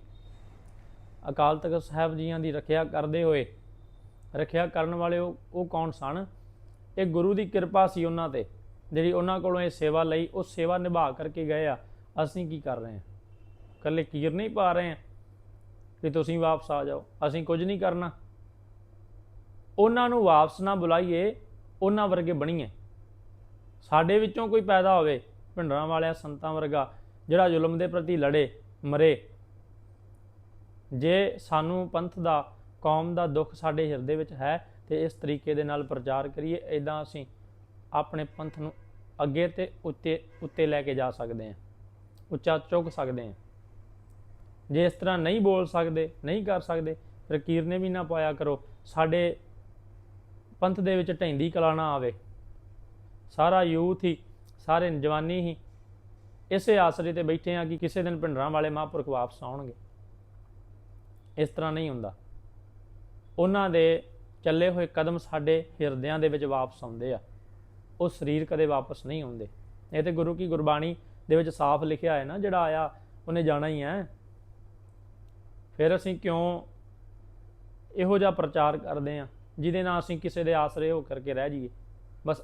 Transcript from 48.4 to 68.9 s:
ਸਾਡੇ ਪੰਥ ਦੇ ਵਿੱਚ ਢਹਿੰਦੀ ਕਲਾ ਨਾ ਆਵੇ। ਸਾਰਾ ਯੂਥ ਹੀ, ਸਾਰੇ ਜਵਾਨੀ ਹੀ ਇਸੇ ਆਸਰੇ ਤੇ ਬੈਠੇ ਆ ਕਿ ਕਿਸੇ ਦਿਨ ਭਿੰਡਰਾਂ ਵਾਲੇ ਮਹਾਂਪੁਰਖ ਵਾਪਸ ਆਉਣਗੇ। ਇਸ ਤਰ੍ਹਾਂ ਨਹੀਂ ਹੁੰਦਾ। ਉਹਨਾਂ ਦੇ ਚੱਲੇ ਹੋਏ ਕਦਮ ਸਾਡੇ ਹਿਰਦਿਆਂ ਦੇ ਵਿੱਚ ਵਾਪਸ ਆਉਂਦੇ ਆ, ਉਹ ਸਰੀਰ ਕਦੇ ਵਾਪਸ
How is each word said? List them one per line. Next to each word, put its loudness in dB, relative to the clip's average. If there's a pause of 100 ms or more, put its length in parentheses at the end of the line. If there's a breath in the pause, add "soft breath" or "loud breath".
ਸਾਡੇ 2 (1200)
ਪੰਥ 2
ਦੇ 2
ਵਿੱਚ 0
ਢਹਿੰਦੀ 0
ਕਲਾ 4
ਨਾ 0
ਆਵੇ। -2 (1160)
ਸਾਰਾ 4
ਯੂਥ 2
ਹੀ, 2 (400)
ਸਾਰੇ 2
ਜਵਾਨੀ 0
ਹੀ -4 (960)
ਇਸੇ 4
ਆਸਰੇ 2
ਤੇ -2
ਬੈਠੇ 0
ਆ -2
ਕਿ -4
ਕਿਸੇ -2
ਦਿਨ -4
ਭਿੰਡਰਾਂ -2
ਵਾਲੇ 0
ਮਹਾਂਪੁਰਖ -4
ਵਾਪਸ -4
ਆਉਣਗੇ। -10 (1600)
ਇਸ 0
ਤਰ੍ਹਾਂ -4
ਨਹੀਂ -4
ਹੁੰਦਾ। -8 (1200)
ਉਹਨਾਂ 2
ਦੇ 4 (400)
ਚੱਲੇ 4
ਹੋਏ 0
ਕਦਮ 0
ਸਾਡੇ 0 (160)
ਹਿਰਦਿਆਂ -2
ਦੇ 4
ਵਿੱਚ -2
ਵਾਪਸ -2
ਆਉਂਦੇ -6
ਆ, -4 (800)
ਉਹ 2
ਸਰੀਰ -2
ਕਦੇ 2
ਵਾਪਸ -2